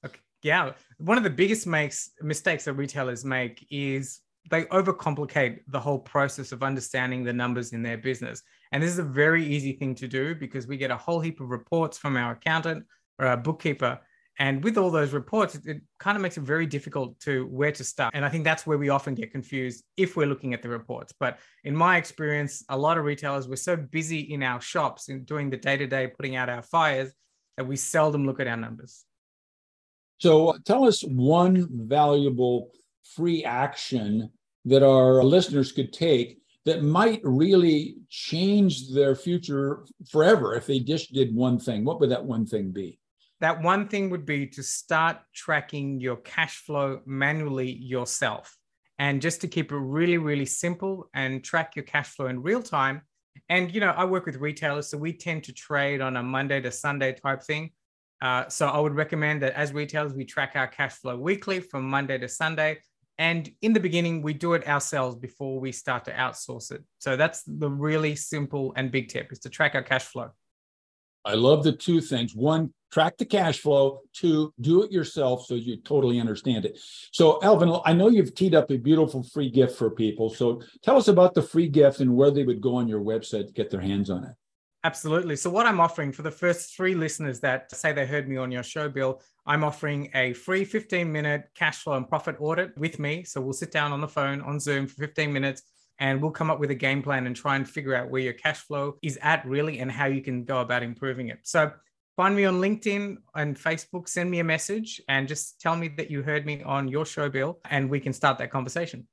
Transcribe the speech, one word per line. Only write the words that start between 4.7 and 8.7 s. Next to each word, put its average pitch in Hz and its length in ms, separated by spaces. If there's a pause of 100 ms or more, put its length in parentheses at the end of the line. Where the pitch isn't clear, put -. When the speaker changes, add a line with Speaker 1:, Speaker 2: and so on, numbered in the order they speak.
Speaker 1:
the 135 120
whole 135 200
process 139 520
of 131 120
understanding 127 600
the 120 80
numbers 123 420
in 117 100
their 117 160
business. 120 420 (300)